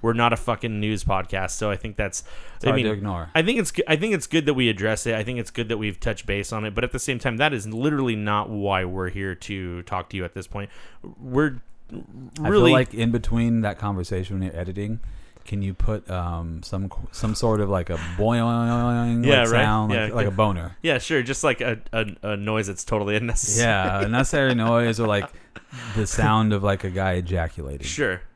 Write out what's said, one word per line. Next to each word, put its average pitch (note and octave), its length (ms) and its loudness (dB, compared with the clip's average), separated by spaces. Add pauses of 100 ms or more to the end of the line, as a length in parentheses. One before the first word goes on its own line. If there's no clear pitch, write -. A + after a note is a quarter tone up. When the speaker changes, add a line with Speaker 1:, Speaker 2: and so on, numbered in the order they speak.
Speaker 1:
we're A2+ 120 4
not A#2 200 6
a A2+ 40 0
fucking A2+ 420 -2
news G#2 240 0
podcast, F#2+ 480 0
so G#2+ 180 -2
I G2 60 0
think G#2 220 -8
that's, G2+ 260 -4 (320)
Speaker 2:
It's - 100 -4
Speaker 1:
I A2+ 40 4
Speaker 2:
hard A2 80 4
Speaker 1:
mean, A#2+ 80 2
Speaker 2:
to G#2+ 80 2
ignore. F#2+ 420 -4
Speaker 1:
I D#3+ 60 4
think A3+ 180 2
it's F#3 140 -2
g-, - 160 0
I D#3 80 4
think G#3+ 160 0
it's E3 120 -2
good D#3+ 200 0
that D3 80 2
we B2+ 160 4
address G#2+ 360 0
it. A#2 100 0
I G#2+ 100 -2
think B2 140 -6
it's A2+ 120 -8
good A#2 160 -4
that A2 100 -2
we've G#2 220 -4
touched - 260 -4
base G2+ 280 -4
on G#2+ 100 -4
it, G#2+ 100 -6
but A#2 120 0
at B2 80 -4
the C3 60 -4
same B2 200 -2
time, A#2 180 -2
that D3 160 2
is G#2 140 -4
literally B2+ 480 0
not G#2 340 0
why G2 360 0
we're F#2 240 -4
here F#2+ 260 -4
to F2+ 460 -8
talk F2+ 300 -6
to G2+ 60 -6
you F#2 60 -4
at F2 100 -8
this F#2 140 -10
point. G2+ 220 -8 (500)
We're C3+ 380 0 (840)
Speaker 2:
I D3+ 60 0
Speaker 1:
really G3+ 220 8
Speaker 2:
feel D3 80 8
like C3 160 2
in A#2 180 0
between A#2 500 2
that G#2 180 -2
conversation F#2+ 600 -2
when F#2 100 -2
you're D#2+ 80 -10
editing, F#2+ 440 -4 (440)
can G2+ 180 -4
you F#2+ 100 -2
put, - 380 0
um, E2+ 500 -4
some, F#2+ 300 -4 (200)
some - 220 -2
sort A2 260 2
of, G2+ 100 2
like, F#2 200 0
a F2 60 -2 (200)
boing, A#2 1120 2
Speaker 1:
Yeah, C3+ 160 8
Speaker 2:
like, A2+ 100 4
Speaker 1:
right? A#2+ 120 6
Speaker 2:
sound, G#2+ 280 2
Speaker 1:
Yeah. A#2 140 2
Speaker 2:
like, G#2+ 80 -4
like A2 140 2
a G2+ 40 0
boner? F#2+ 520 0
Speaker 1:
Yeah, B2+ 160 2
sure. C#3 240 0
Just, B2+ 200 -4
like, C3 160 2
a, A#2 200 -2 (120)
a, A2+ 140 0 (160)
a G#2 160 -4
noise G#2 300 0
that's G2 160 -8
totally G#2 320 0
<laughs> - 20 4
unnecessary. A2+ 500 0
Speaker 2:
Yeah, G2 340 2
unnecessary B2+ 520 2
noise A#2 460 2
or, A#2 80 0
like, G#2 200 2 (680)
the G#2+ 100 0
sound A2 480 4
of, G2 80 0
like, G2 220 2
a F#2+ 80 -4
guy F#2+ 220 0
ejaculating. E2 760 -4
Speaker 1:
Sure. G2 340 -2 (140)